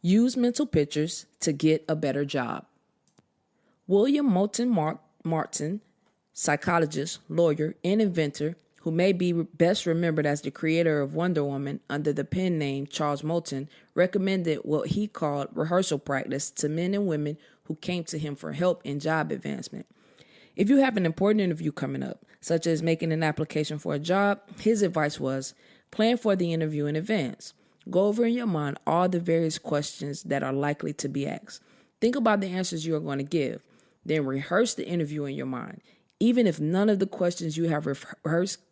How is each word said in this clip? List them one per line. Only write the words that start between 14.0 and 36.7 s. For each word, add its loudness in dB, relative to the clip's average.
what -2
he 0
called -4
rehearsal 0
practice -4
to -2
men -2
and 0
women -2
who -6
came -4
to -8
him -6
for -10
help 0
in -6
job 0
advancement. -8
If 2
you 6
have 4
an 2
important 2
interview -2
coming -4
up, -10
such 0
as 0
making 0
an 0
application -2
for -4
a -2
job, 2
his 2
advice 0
was, -4
"Plan 2
for 2
the 0
interview 0
in -2
advance. -2
Go 4
over 2
in 2
your -2
mind 0
all 4
the 0
various 0
questions -4
that -2
are -2
likely -2
to -6
be -4
asked. -10
Think 2
about 4
the -2
answers -4
you 0
are 0
going -4
to -2
give. -2
Then 0
rehearse 0
the -6
interview -2
in -6
your -6
mind. -8
Even 4
if 2
none 2